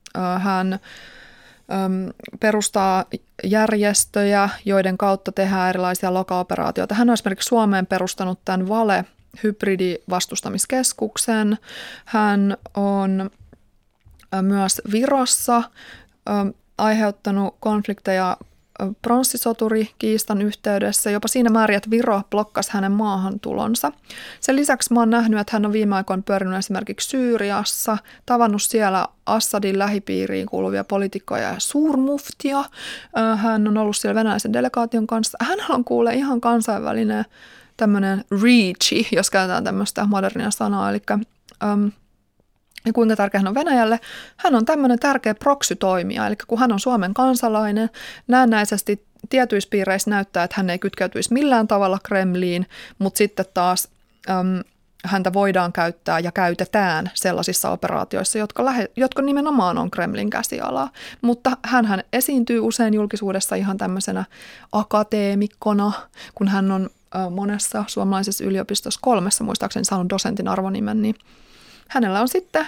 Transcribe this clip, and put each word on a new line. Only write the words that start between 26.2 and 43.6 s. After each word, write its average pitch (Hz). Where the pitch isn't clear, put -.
pyörinyt 190
esimerkiksi 196
Syyriassa, 208
tavannut 226
siellä 196
Assadin 202
lähipiiriin 196
kuuluvia 190
poliitikkoja 196
ja 98
suurmuftia. 277
Ö, 277
hän 214
on 214
ollut 208
siellä 202
venäläisen 220
delegaation 240
kanssa. 226
Hän 240
on 247
kuule 233
ihan 262
kansainvälinen 220
tämmönen 202
reachi, 226
jos 196
käytetään 185
tämmöistä 202
modernia 196
sanaa. 202
Elikkä, 208
öm, 208
ja 226
kuinka 220
tärkeä 202
hän 190
on 208
Venäjälle? 247